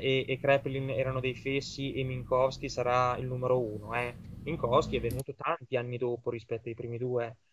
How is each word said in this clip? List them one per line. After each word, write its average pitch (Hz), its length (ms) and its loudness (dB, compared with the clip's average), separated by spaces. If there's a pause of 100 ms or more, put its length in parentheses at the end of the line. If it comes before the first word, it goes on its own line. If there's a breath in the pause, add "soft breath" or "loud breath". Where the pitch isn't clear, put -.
e, 131 240 4
e 131 120 0
Kraepelin 135 500 2
erano 131 320 0
dei 127 140 0
fessi 135 580 -2
e 135 100 -2
Minkowski 127 640 2
sarà 123 480 4
il 127 120 -4
numero 127 340 2
uno, 107 320 -4
eh. 120 200 -2 (300)
Minkowski 131 540 2
è - 20 0
venuto 123 360 -2
tanti 131 420 -2
anni 120 200 -2
dopo 120 340 -2
rispetto 117 360 -8
ai 117 80 -6
primi 120 220 -8
due, 120 400 -2 (160 loud breath)